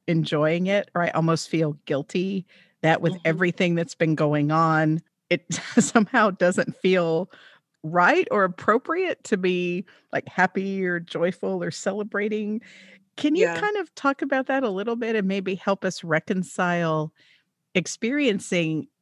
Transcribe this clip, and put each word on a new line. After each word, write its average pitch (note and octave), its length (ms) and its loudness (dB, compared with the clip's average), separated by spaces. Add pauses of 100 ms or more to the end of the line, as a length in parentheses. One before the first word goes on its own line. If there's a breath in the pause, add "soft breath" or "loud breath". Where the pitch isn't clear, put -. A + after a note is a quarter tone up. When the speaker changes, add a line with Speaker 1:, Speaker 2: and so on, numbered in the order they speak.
Speaker 1:
enjoying D#3+ 640 0
it, G3+ 260 0
or F3 80 0
I E3+ 60 0
almost D#3+ 400 0
feel D#3+ 240 0 (120)
guilty F3+ 600 -4 (360 soft breath)
that D#3+ 180 4
with E3+ 140 0
Speaker 2:
Mm-hmm. F3+ 100 -10
Speaker 1:
everything F3 500 0
that's E3+ 220 -4
been D#3+ 180 2
going D3 380 2
on, D#3+ 500 2 (260)
it F3 140 0 (100)
<laughs> - 280 -2
somehow G#3+ 500 2
doesn't F#3 460 0
feel F3+ 520 0 (540 loud breath)
right F3+ 480 4
or G3+ 140 2
appropriate D#4 800 0
to G#3 120 0
be, F3+ 480 -2 (280 soft breath)
like, - 160 -6
happy F#3+ 580 -2
or F3 140 -2
joyful F3+ 600 -4
or E3+ 120 -4
celebrating. G#3 880 -4 (560 loud breath)
Can D4+ 180 0
you G4 100 4
Speaker 2:
Yeah. E4+ 160 0
Speaker 1:
kind G#4 180 -2
of F4 160 -8
talk - 280 -2
about C4+ 240 -2
that C4+ 160 0
a A3+ 80 0
little G#3 260 -4
bit A3+ 200 -2
and G3+ 100 0
maybe G3 280 -2
help G3 300 -2
us F3+ 200 -4
reconcile E3+ 1080 -2 (600 soft breath)
experiencing F#3+ 1120 -2 (140)